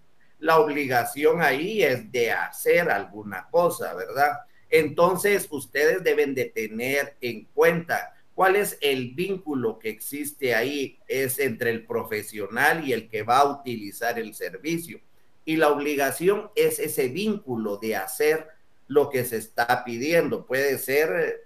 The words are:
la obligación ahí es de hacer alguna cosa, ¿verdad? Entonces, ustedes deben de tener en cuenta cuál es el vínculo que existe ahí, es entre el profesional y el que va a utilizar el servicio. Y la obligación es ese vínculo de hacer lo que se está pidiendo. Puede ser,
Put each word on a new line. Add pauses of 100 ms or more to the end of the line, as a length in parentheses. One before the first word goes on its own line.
(380)
la
obligación
ahí
es
de
hacer
alguna
cosa,
¿verdad? (300)
Entonces,
ustedes
deben
de
tener
en
cuenta (220)
cuál
es
el
vínculo
que
existe
ahí, (100)
es
entre
el
profesional
y
el
que
va
a
utilizar
el
servicio. (460)
Y
la
obligación
es
ese
vínculo
de
hacer (400)
lo
que
se
está
pidiendo.
Puede
ser,